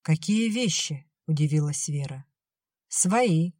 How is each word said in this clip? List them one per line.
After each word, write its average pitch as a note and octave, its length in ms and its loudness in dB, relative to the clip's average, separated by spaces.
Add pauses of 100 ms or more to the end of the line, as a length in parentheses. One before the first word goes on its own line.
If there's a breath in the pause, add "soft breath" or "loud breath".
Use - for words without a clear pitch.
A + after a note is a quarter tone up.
«Какие G#3+ 480 0
вещи?» G#3 580 -2 (200)
удивилась D3 640 0
Вера. C#3 360 -8 (640)
«Свои. F3+ 720 2